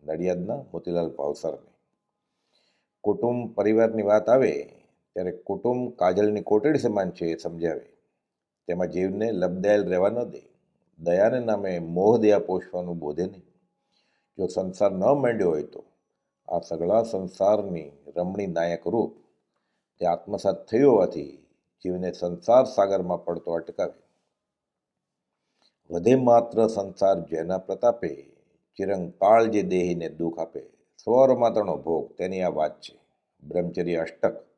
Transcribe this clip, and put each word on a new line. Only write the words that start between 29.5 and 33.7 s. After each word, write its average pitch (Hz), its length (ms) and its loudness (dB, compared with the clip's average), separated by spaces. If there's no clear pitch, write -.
દેહીને 90 460 -2
દુઃખ 80 300 -6
આપે, 78 240 -10
સ્વરમાત્રનો 117 800 4
ભોગ, 73 280 -2
તેની 92 260 -4
આ 90 80 0
વાત 76 300 -2
છે. - 140 -20
બ્રહ્મચર્ય 85 580 -4